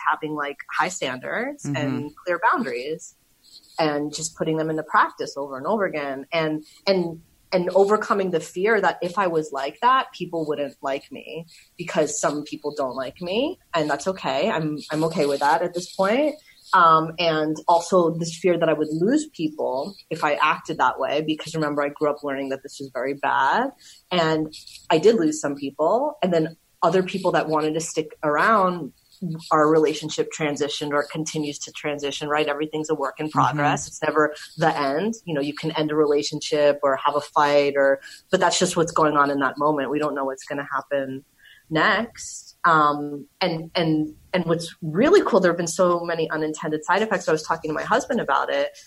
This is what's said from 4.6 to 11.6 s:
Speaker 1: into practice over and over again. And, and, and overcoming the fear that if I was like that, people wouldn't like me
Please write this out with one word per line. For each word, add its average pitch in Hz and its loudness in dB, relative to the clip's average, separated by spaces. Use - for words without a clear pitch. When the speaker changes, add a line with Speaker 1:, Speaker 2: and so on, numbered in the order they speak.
Speaker 1:
into 156 -2
practice 214 -2
over 139 -8
and 139 -10
over 202 0
again. 143 -4
And, 156 -2
and, 170 0
and 180 0
overcoming 196 2
the 160 0
fear 202 0
that 170 0
if 175 -4
I 190 2
was 156 -2
like 139 -6
that, 254 2
people 165 -6
wouldn't 143 -4
like 139 -6
me 165 -12